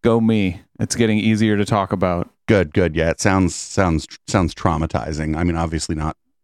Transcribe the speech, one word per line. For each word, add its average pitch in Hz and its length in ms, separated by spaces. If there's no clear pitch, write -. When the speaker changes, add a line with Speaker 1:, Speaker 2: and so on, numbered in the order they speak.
Speaker 1:
go 117 180
me. 104 400
It's 113 160
getting 110 220
easier 107 400
to 101 80
talk 101 260
about. 90 380
Speaker 2:
Good, 90 260
good. 85 220
Yeah, 82 140
it 80 100
sounds, 95 360
sounds, 87 520
sounds 90 260
traumatizing. 78 840
I 80 80
mean, 85 140
obviously 82 380
not, 78 200